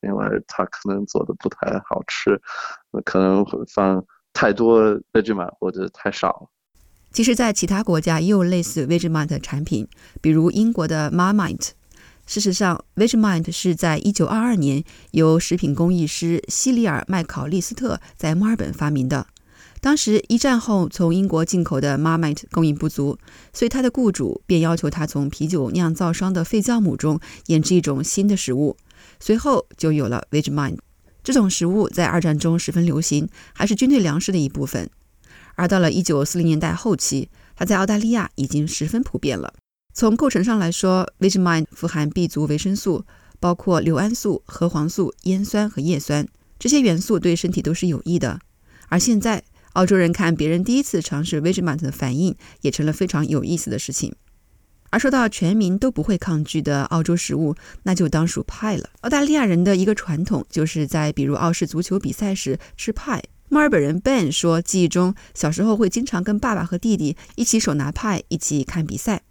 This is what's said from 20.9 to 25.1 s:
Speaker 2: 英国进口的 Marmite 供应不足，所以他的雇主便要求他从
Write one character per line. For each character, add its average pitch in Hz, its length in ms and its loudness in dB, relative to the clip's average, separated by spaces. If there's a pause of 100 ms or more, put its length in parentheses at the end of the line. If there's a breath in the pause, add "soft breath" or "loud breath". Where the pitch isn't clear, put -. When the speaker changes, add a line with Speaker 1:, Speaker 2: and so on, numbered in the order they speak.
Speaker 2:
英 190 140 2
国 160 160 0
进 175 180 0
口 151 200 -2
的 139 160 0
Marmite 160 540 0
供 165 140 2
应 151 80 2
不 151 140 -4
足， 143 300 -4 (340 loud breath)
所 - 140 0
以 233 40 2
他 262 120 -2
的 254 100 4
雇 240 200 2
主 - 340 -4
便 170 160 4
要 165 160 2
求 165 120 -2
他 160 160 -4
从 143 240 -2